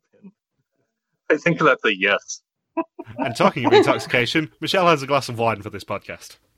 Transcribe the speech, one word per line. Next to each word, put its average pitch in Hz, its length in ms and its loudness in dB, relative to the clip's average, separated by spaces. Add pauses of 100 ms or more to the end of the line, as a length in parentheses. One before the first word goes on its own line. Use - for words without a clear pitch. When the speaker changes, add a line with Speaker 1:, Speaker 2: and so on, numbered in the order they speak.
(120)
Speaker 1:
been. - 200 -20 (1000)
I 156 80 2
think 170 220 -2
that's 139 240 2
a 107 120 0
yes. 98 440 -2 (800)
Speaker 2:
And 131 180 -4
talking 160 300 0
of 156 60 2
intoxication, 143 840 2
<laughs> - 40 -18
Michelle 175 280 0
has 156 120 4
a 135 60 -10
glass 135 220 -2
of 117 100 -8
wine 110 240 -2
for 104 80 -12
this 95 140 -14
podcast. - 540 -12 (200)